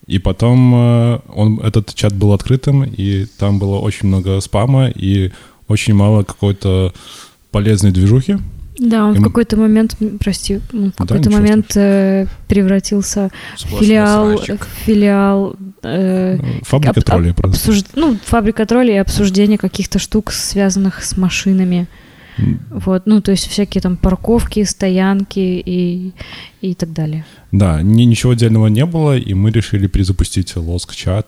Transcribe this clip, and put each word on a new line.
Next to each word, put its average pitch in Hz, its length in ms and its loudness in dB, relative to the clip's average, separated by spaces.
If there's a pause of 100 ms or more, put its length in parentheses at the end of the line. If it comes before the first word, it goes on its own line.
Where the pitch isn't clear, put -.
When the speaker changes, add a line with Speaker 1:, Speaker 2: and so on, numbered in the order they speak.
Speaker 1:
И 92 100 -2
потом, 123 560 2
э, 120 460 2 (120)
он, 107 280 0
этот - 340 -2
чат 107 180 0
был 101 200 2
открытым, 135 500 0
и 98 440 -2 (120)
там 101 220 0
было 98 180 -2
очень 101 300 -2
много 95 320 0
спама 127 480 0
и 98 420 0 (380)
очень 107 260 2
мало 101 300 4
какой-то 95 680 -2 (600)
полезной 104 400 2
движухи. 113 440 2 (420)
Speaker 2:
Да, 226 260 2
он 214 80 2
Speaker 1:
И - 20 2
Speaker 2:
в 202 40 2
Speaker 1:
м- 208 60 4
Speaker 2:
какой-то 226 320 0
момент, 220 440 2
м, 208 180 -4
прости, 196 420 -4 (120)
он 202 180 -2
в - 60 -12
Speaker 1:
Да, - 100 -4
Speaker 2:
какой-то - 120 0 (100)
Speaker 1:
ничего 208 60 2
Speaker 2:
момент, 208 320 4
Speaker 1:
страшного. 202 200 2
Speaker 2:
э, 196 400 2 (220)
превратился 196 840 0 (260)
в - 40 -16
Speaker 3:
Сплошной - 260 -8
Speaker 2:
филиал, 214 520 4
Speaker 3:
срачик. 208 280 -6
Speaker 2:
в - 180 -14
филиал, 196 720 2 (280)
э, 185 540 -2 (240)
Speaker 1:
Фабрика 135 380 2
Speaker 2:
об-, - 40 0
Speaker 1:
троллей 85 260 2
Speaker 2:
об-, 87 60 -2
Speaker 1:
просто. 95 220 2 (120)
Speaker 2:
обсужд-, 202 240 2
ну, 277 300 2
фабрика 220 420 0
троллей 233 280 2
и 196 40 2
обсуждение 202 600 2
каких-то 190 400 -4
штук, - 340 -4
связанных 196 720 -2
с - 120 -6
машинами. 185 720 0 (520)
Speaker 1:
М. - 220 0 (100)
Speaker 2:
Вот, 185 360 -2
ну, 214 140 4
то 196 100 -2
есть 190 160 0
всякие - 360 -4
там 180 160 -2
парковки, 214 640 0
стоянки 190 760 -2 (280)
и, 180 460 -4 (500)
и 185 120 -4
так 165 180 -6
далее. 156 320 -6 (280)
Speaker 1:
Да, 90 300 2
ни-, 110 220 4
ничего 123 280 2
отдельного 110 360 2
не 113 180 2
было, 156 300 0
и 98 180 -4
мы 101 160 2
решили 104 360 -2
перезапустить 92 720 -2
Лоск-чат, 90 720 -6